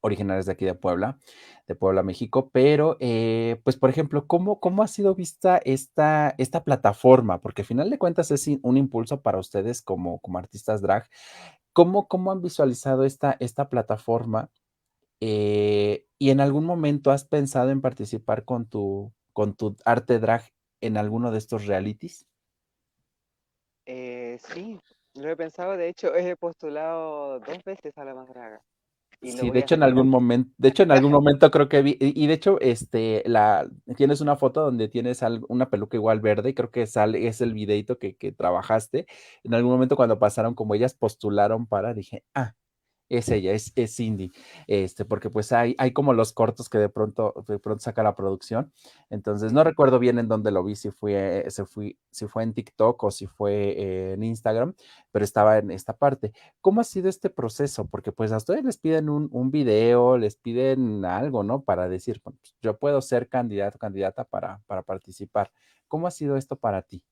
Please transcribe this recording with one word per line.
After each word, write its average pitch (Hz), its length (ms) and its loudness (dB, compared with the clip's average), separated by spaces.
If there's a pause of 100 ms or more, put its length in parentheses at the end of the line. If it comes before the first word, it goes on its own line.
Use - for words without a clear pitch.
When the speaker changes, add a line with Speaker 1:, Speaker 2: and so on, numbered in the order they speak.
Speaker 1:
originarias 95 440 -2
de 95 60 -4
aquí 95 120 -6
de 92 80 0
Puebla, 92 460 -4 (480)
de - 80 -8
Puebla, 95 260 2
México, 110 500 -2
pero, 147 480 4
eh, 113 640 -2
pues, 131 140 0
por 131 140 4
ejemplo, 147 340 -2
¿cómo, 185 340 0
cómo 190 220 0
ha 214 60 2
sido 202 260 0
vista 185 500 2
esta, 151 760 0
esta 131 240 -2
plataforma? 120 760 4
Porque - 220 -10
al 101 60 -8
final 139 240 -2
de 285 80 -4
cuentas 170 320 0
es 143 160 -2
in-, 143 160 -2
un 127 140 2
impulso 135 440 -2
para 98 160 0
ustedes 101 460 -6
como, 87 360 -6
como 90 200 -10
artistas 104 420 -6
drag. 98 260 0 (680)
¿Cómo, 185 340 4
cómo 185 240 -4
han 190 100 -6
visualizado 135 640 0
esta, 135 340 -2
esta 135 300 -6
plataforma? 113 840 -4 (720)
Eh, 104 840 0 (120)
¿y 139 120 4
en 135 100 4
algún 143 240 2
momento 147 460 0
has 139 140 0
pensado 135 460 0
en 135 100 -2
participar 110 640 -4
con 117 220 -6
tu, 101 460 -8 (200)
con 107 220 -2
tu 104 300 -6
arte 117 340 2
drag 117 240 0 (380)
en 110 160 -4
alguno 113 340 -2
de 110 80 -2
estos 107 280 -8
realities? 104 600 -6 (1600)
Speaker 2:
Eh, 123 540 -12
sí, 196 400 -16 (360)
lo 139 140 -10
he 165 60 -4
pensado, 175 420 -8
de 170 120 -4
hecho, 175 260 -4
he 180 200 0
postulado 156 1040 -8
dos 170 240 -14
veces 190 340 -14
a 143 80 -16
La 135 100 -14
Más 131 140 -20
Draga, 117 320 -20 (600)
y 127 120 -12
lo 123 120 -4
Speaker 1:
Sí, 120 60 -2
de 123 80 2
Speaker 2:
voy - 20 2
a 135 40 -6
Speaker 1:
hecho, 165 100 4
en 156 80 4
Speaker 2:
hacer. - 0 -
Speaker 1:
algún 131 260 6
momen-, 123 480 2
de 135 120 6
hecho, 135 140 2
en 175 80 6
algún 139 200 8
Speaker 2:
<laughs> - 0 -
Speaker 1:
momento 147 400 8
creo 143 180 4
que 143 140 6
vi, 143 160 2
y, 143 240 2
y 147 40 4
de 156 60 4
hecho, 190 260 2
este, 113 680 0
la, 107 420 4 (260)
tienes 139 240 4
una 147 160 2
foto 139 260 0
donde 123 260 0
tienes 123 340 -4
al-, 113 260 -2
una 123 220 -2
peluca 104 260 -4
igual 110 260 2
verde, 104 280 2
y 135 60 -4
creo 117 160 -4
que 117 160 -4
sale, 110 400 0
es 113 120 -6
el 117 140 0
videíto 104 460 -2
que, - 180 -10
que - 140 -8
trabajaste. 110 720 -2 (380)
En 113 100 -4
algún 120 200 2
momento 127 220 4
cuando 127 240 4
pasaron, 110 360 2
como 107 180 -2
ellas 120 220 0
postularon 107 720 0
para, 107 260 -2
dije: 107 400 -14
"Ah, 131 220 -4 (540)
es 120 200 -2
ella, 98 240 0
es, - 220 -6
es 117 220 -2
Cindy". 104 340 -6 (360)
Este, 98 380 -2
porque, 110 240 -4
pues, 107 220 -4
hay, 120 260 2
hay 127 160 2
como 143 200 2
los 113 200 2
cortos 117 360 -2
que - 80 -2
de 104 120 2
pronto, 107 440 -4 (140)
de 104 120 -6
pronto 107 240 -8
saca 113 200 -4
la 104 120 2
producción. 98 560 -6 (380)
Entonces, 107 440 -4
no 147 100 6
Speaker 2:
Ujú. - 20 8
Speaker 1:
recuerdo 139 340 6
bien 120 200 4
en 113 100 -2
dónde 107 220 0
lo 92 120 0
vi, 104 140 -6
si 101 140 -10
fue, 98 560 -2
eh, - 40 -10
si 101 140 -10
fui, 104 340 -12 (120)
si - 160 -12
fue 113 160 -6
en 113 100 -4
TikTok 113 500 0
o 101 80 0
si 98 160 -14
fue, 101 500 -2
eh, 95 360 -6
en 101 100 -8
Instagram, 113 520 -2 (360)
pero 104 140 0
estaba 107 320 4
en 104 140 -2
esta 98 260 -10
parte. 131 340 0 (300)
¿Cómo 202 200 4
ha - 40 -2
sido 185 240 -4
este 185 200 -6
proceso? 123 600 -4
Porque, - 240 -8
pues, 110 180 -2
a 110 60 0
ustedes 185 260 -2
les 254 140 -4
piden 160 320 -2
un, 147 240 -2
un 127 180 -2
video, 123 680 4
les 107 200 -2
piden 123 680 -2
algo, 110 380 -2
¿no? 127 200 -4
Para 90 260 -2
decir: 95 340 -8
"Bueno, - 180 -20
pues, - 200 -20
yo 113 180 -4
puedo 143 220 0
ser 123 280 -2
candidato, 104 500 -4
candidata 98 460 -6
para, - 420 -10
para 92 160 -8
participar". 95 680 -8 (380)
¿Cómo 165 180 -4
ha 175 40 -4
sido 143 260 -4
esto 135 200 -8
para 98 260 -2
ti? - 280 -20